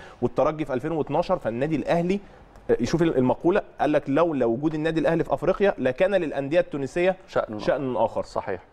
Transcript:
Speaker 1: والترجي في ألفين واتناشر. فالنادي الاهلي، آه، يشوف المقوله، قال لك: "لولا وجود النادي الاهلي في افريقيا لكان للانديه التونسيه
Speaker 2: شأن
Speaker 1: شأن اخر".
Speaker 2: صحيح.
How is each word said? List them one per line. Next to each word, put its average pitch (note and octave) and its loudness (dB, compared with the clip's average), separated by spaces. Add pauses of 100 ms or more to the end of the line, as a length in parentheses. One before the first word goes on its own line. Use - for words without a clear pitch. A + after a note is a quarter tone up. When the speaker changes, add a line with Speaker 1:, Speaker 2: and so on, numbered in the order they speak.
(220)
Speaker 1:
والترجي D3+ 0
في C#3+ -6
ألفين C3 -4
واتناشر. E3 0
فالنادي C3 -2
الاهلي، E3+ 0 (500)
آه، A2+ 4
يشوف D3+ 2
المقوله، E3 2 (200)
قال C#3 2
لك: D3 0
"لولا C#3+ 2
وجود C3+ 0
النادي D#3+ -2
الاهلي D#3+ 2
في - -2
افريقيا F#3 2
لكان D#3+ 0
للانديه C#3+ 0
التونسيه F3 0 (120)
Speaker 2:
شأن A2 -2
Speaker 1:
شأن C3 0
اخر". G#2+ 0
Speaker 2:
صحيح. G2+ -6 (120)